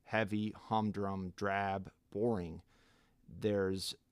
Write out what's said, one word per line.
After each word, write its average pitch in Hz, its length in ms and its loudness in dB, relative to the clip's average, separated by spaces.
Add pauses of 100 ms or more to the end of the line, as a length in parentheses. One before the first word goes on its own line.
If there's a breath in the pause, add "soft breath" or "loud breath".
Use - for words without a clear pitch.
heavy, 107 480 0 (160)
humdrum, 98 680 0
drab, 98 540 0 (220)
boring. 95 480 0 (800 soft breath)
There's 95 540 2 (180)